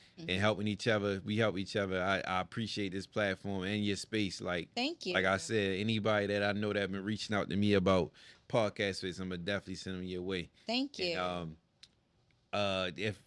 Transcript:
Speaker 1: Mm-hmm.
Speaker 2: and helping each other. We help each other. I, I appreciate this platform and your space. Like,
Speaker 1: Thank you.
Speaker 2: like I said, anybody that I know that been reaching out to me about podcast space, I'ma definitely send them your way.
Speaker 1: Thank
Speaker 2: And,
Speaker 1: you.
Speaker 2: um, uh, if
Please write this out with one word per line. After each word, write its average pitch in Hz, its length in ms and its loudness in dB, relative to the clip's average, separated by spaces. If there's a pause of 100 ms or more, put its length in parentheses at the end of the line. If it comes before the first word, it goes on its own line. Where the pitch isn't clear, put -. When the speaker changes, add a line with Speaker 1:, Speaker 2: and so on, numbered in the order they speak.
(180)
Speaker 1:
Mm-hmm. 165 120 -6
Speaker 2:
and 92 100 0
helping 104 280 2
each 104 200 -2
other. 101 380 2
We 104 100 0
help 107 220 2
each 95 180 -4
other. 95 260 0
I, 95 240 2
I 92 140 0
appreciate 101 540 -4
this 95 120 -6
platform 98 600 -2
and 104 180 0
your 101 140 0
space. 104 420 -2
Like, 87 340 -2
Speaker 1:
Thank 285 320 -4
you. 180 100 0
Speaker 2:
like 95 100 4
I 95 100 4
said, 98 460 0
anybody 107 460 2
that 101 160 2
I 101 100 2
know 104 180 0
that 101 220 0
been 98 100 -4
reaching 107 320 -4
out 98 140 0
to 92 80 0
me 104 160 6
about 92 380 6 (360)
podcast 101 500 0
space, 90 220 -6
I'ma 92 160 -6
definitely 92 400 -4
send 92 220 -6
them 90 80 -6
your 90 160 -6
way. 90 280 -4 (160)
Speaker 1:
Thank 262 340 -2
Speaker 2:
And, 180 100 -2
Speaker 1:
you. 165 100 -2
Speaker 2:
um, 87 380 -4 (960)
uh, 95 420 0
if 101 320 -2